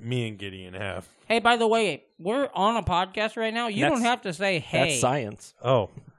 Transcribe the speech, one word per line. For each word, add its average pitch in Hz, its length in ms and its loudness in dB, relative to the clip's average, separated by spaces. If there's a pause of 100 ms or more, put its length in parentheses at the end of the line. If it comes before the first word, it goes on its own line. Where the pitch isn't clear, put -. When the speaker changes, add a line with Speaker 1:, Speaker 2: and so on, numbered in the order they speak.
Speaker 1:
me 120 220 -2
and 107 100 -12
Gideon 95 360 -12
have. 95 340 -8 (180)
Speaker 2:
Hey, 226 120 2
by 240 180 4
the 233 100 2
way, 214 380 0 (140)
we're 226 360 0
on 202 220 2
a 214 60 -2
podcast 185 560 0
right 226 160 -2
now. 233 140 -2
You 202 140 -2
Speaker 3:
That's 285 120 4
Speaker 2:
don't 233 80 0
have 240 200 2
to 190 120 -4
say, 185 240 0
"Hey." 160 320 0
Speaker 3:
That's 131 100 0
science. 123 540 -2 (100)
Speaker 1:
Oh. 120 240 4 (300)